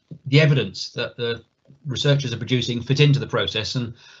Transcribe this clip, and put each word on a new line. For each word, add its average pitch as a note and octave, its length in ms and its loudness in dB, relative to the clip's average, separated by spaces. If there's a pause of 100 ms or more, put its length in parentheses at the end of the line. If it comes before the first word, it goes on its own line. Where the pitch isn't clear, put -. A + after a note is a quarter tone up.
(260)
the C#3 140 6
evidence B2+ 540 0
that A#2+ 220 -8
the A#2 280 -6 (400)
researchers C3+ 480 0
are A2+ 40 -6
producing A#2+ 460 -2
fit C3+ 160 -2
into C#3+ 220 6
the G#2+ 80 -6
process, G#2+ 480 -4
and, A#2 180 -6 (260)